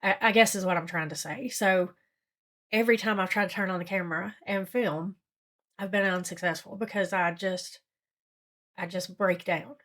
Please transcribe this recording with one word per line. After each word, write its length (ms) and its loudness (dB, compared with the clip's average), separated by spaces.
I, 180 2
I 120 4
guess 220 8
is 100 -2
what 120 2
I'm 100 -2
trying 240 -4
to 60 -10
say. 320 -6
So, 420 2
every 240 4
time 240 0
I've 100 0
tried 180 0
to 60 -6
turn 160 -2
on 80 -2
the 60 -4
camera 520 -4
and 220 -2
film, 480 -2
I've 120 -6
been 140 2
unsuccessful 720 -2
because 360 -2
I 200 2
just, 480 -6
I 80 -6
just 300 -6
break 280 2
down. 400 -4